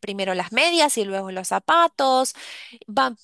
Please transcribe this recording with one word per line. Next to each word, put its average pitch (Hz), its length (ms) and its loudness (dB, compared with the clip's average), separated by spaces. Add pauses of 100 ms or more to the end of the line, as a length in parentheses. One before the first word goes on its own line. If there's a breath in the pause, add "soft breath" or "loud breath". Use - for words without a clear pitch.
primero 196 340 -4
las 180 180 -4
medias 294 460 2
y 214 80 0
luego 190 260 -6
los 185 160 -8
zapatos". 262 840 2 (540 loud breath)
Va, 240 360 -2